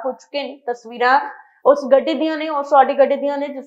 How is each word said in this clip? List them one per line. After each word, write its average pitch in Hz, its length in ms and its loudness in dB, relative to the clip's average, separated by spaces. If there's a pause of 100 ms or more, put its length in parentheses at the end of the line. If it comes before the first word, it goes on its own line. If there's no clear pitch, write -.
ਹੋ 254 60 -6
ਚੁੱਕੇ - 300 -10
ਨੇ। 262 240 -12
ਤਸਵੀਰਾਂ 240 540 -2 (460)
ਉਸ 285 120 4 (140)
ਗੱਡੀ 269 220 2
ਦੀਆਂ 311 220 -2
ਨੇ, 311 120 -6
ਉਸ 285 180 -4 (140)
Audi 262 180 2
ਗੱਡੀ 277 180 4
ਦੀਆਂ 277 220 -4
ਨੇ, 285 100 -6
ਜਿਸ 269 180 -12